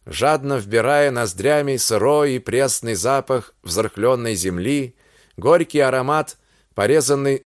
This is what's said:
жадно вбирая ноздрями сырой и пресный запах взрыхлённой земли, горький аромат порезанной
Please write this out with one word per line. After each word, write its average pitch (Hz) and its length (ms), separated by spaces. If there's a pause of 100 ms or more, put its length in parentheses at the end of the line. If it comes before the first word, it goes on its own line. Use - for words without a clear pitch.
жадно 139 540
вбирая 117 520
ноздрями 127 680
сырой 131 560
и 127 40
пресный 120 580
запах 127 640
взрыхлённой 110 720
земли, 95 600 (440)
горький 156 420
аромат 135 560 (380)
порезанной 139 720